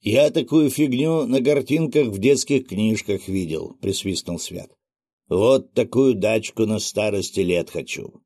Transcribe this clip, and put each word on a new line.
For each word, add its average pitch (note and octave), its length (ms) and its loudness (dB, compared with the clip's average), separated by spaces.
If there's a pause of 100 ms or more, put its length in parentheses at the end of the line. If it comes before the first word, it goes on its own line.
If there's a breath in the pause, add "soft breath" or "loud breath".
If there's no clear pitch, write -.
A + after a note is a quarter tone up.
«Я C3+ 280 2
такую D3+ 400 2
фигню D3 560 0
на B2+ 180 0
картинках C#3+ 640 2
в G2 100 -6
детских C3+ 480 2
книжках G#2 600 -2
видел», F2 540 -4
присвистнул F#2 580 -4
Свят. F2+ 300 -12 (580)
«Вот B2+ 460 2
такую B2+ 400 2
дачку G#2+ 520 0
на G#2+ 140 -2
старости G2+ 600 -4
лет F2 320 0
хочу». - 540 -10